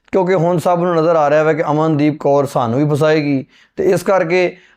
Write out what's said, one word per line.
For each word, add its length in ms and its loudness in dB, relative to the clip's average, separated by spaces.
ਕਿਉਂਕਿ 240 0
ਹੁਣ 220 0
ਸਭ 200 0
ਨੂੰ 180 -2
ਨਜ਼ਰ 200 2
ਆ 140 2
ਰਿਹਾ 140 2
ਹੈ 80 2
ਕਿ 120 -2
ਅਮਨਦੀਪ 560 0
ਕੌਰ 280 2
ਸਾਨੂੰ 300 -2
ਵੀ 100 0
ਫਸਾਏਗੀ। 560 0
ਤੇ 140 0
ਇਸ 100 -2
ਕਰਕੇ 420 0